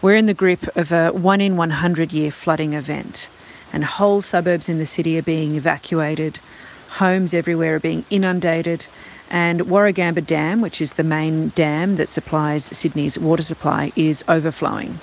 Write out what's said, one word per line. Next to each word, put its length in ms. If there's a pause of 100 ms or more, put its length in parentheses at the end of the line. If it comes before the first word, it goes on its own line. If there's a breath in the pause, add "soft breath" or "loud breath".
We're 140
in 120
the 60
grip 340 (100)
of 140
a 180
one 320
in 160
one 140
hundred 420
year 160
flooding 440
event, 540 (460 loud breath)
and 100
whole 380
suburbs 480
in 80
the 80
city 320
are 60
being 320
evacuated, 840 (480 loud breath)
homes 460
everywhere 420
are 40
being 320
inundated, 760 (460 loud breath)
and 300
Warragamba 640
Dam, 360
which 200
is 120
the 100
main 520
dam 400
that 140
supplies 560
Sydney's 520
water 240
supply, 540
is 320
overflowing. 760